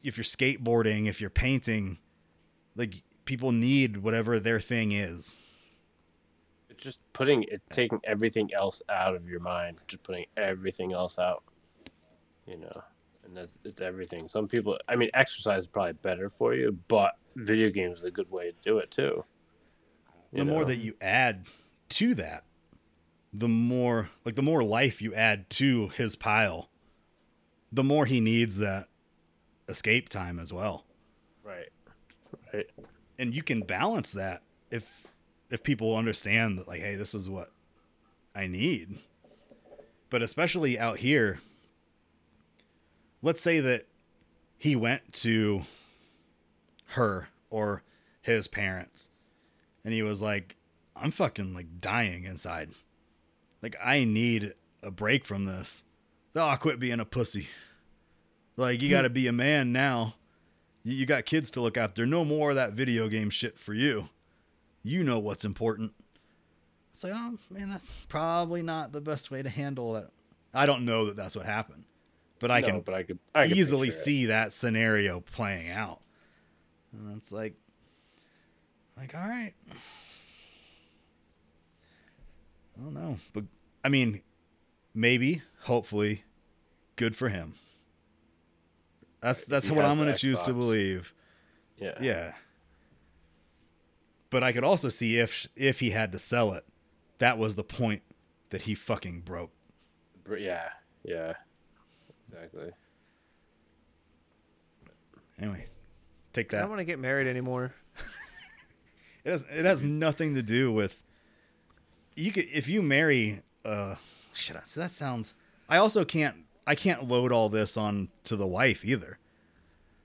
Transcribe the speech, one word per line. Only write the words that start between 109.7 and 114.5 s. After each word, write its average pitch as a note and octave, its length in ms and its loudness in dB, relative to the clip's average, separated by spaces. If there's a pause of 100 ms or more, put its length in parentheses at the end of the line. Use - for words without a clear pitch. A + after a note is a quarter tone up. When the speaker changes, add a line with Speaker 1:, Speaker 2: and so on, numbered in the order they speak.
Speaker 1:
nothing D3+ 520 0
to C3 80 0
do A#2 280 2
with, G#2 300 0 (1120)
you E3+ 160 -2
could, F#3+ 220 0
if C#3 160 -2
you G3+ 140 2
marry, C#3 580 4 (240)
uh, G2+ 300 -4 (380)
shit, - 220 -6 (100)